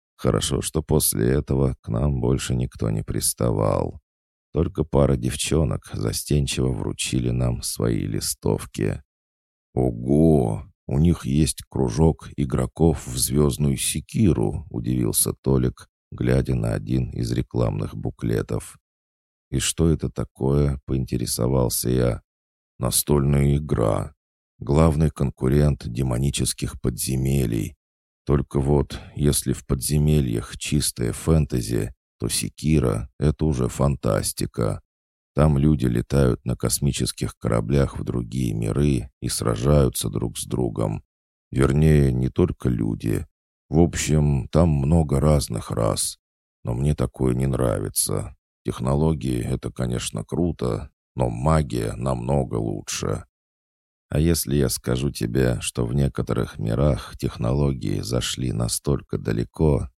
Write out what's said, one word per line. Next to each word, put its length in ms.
Хорошо, 460
что 180
после 480
этого 520
к 80
нам 320
больше 340
никто 360
не 120
приставал. 960
Только 320
пара 320
девчонок 760
застенчиво 760
вручили 640
нам 320
свои 440
листовки. 960
"Ого! 880
У 120
них 280
есть 420
кружок 680
игроков 720
в 100
звездную 580
секиру", 960
удивился 600
Толик, 460
глядя 420
на 200
один 360
из 220
рекламных 640
буклетов. 840
"И 100
что 280
это 220
такое?" 760
поинтересовался 1040
я. 340
"Настольная 800
игра. 580
Главный 520
конкурент 760
демонических 920
подземелий. 960
Только 340
вот, 400
если 380
в 140
подземельях 920
чистое 540
фэнтези, 800
то 100
секира — 920
это 280
уже 220
фантастика. 1120
Там 220
люди 300
летают 580
на 120
космических 800
кораблях 600
в 60
другие 500
миры 560
и 80
сражаются 840
друг 260
с 80
другом. 600
Вернее, 640
не 160
только 400
люди. 580
В 100
общем, 720
там 200
много 520
разных 500
рас. 480
Но 100
мне 200
такое 400
не 120
нравится. 880
Технологии — 800
это, 220
конечно, 520
круто, 680
но 160
магия 640
намного 640
лучше". 680
"А 80
если 380
я 120
скажу 420
тебе, 500
что 240
в 100
некоторых 640
мирах 600
технологии 800
зашли 520
настолько 640
далеко, 720